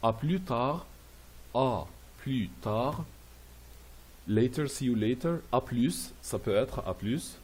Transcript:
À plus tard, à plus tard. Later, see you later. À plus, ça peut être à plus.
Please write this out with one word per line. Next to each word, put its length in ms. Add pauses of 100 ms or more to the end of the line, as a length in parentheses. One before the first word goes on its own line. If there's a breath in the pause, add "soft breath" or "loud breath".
À 120
plus 260
tard, 460 (680)
à 320 (320)
plus 320 (120)
tard. 420 (1200)
Later, 400
see 180
you 100
later. 420 (140)
À 80
plus, 640
ça 180
peut 160
être 320
à 60
plus. 500